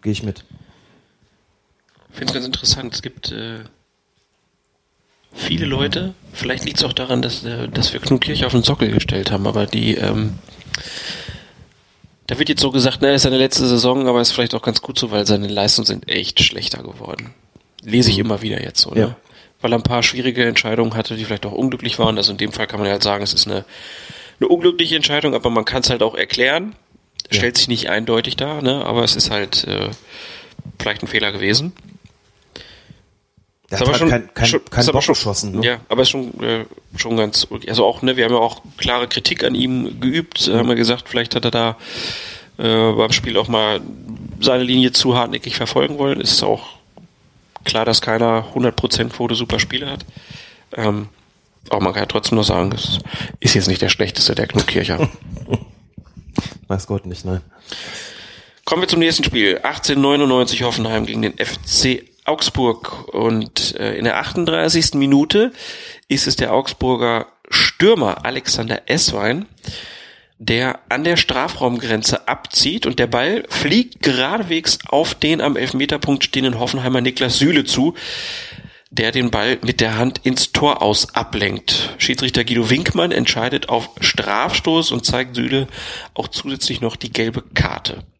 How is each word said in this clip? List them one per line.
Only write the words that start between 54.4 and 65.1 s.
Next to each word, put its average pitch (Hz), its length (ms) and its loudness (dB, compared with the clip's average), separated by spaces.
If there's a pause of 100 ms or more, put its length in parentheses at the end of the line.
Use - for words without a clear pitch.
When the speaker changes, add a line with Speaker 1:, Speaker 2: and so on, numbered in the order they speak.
Speaker 2:
Knut - 180 0
Kircher. 92 420 0 (800)
Speaker 1:
<laughs> - 800 -10
Weiß 95 180 -2
Gott 101 200 -4
nicht, 90 180 -12
nein. 92 160 -2 (1300)
Speaker 2:
Kommen 170 160 4
wir 180 60 0
zum 175 100 4
nächsten 160 260 4
Spiel. 101 380 4
Achtzehnhundertneunundneunzig 139 1000 2
Hoffenheim 113 440 0
gegen 110 160 -2
den - 160 -2
F - 240 -4
C - 420 2 (200)
Augsburg. - 880 0
Und, 113 640 0
äh, 107 220 -2
in 107 80 -4
der 117 140 2
achtunddreißigsten 165 800 2
Minute 151 540 4 (540)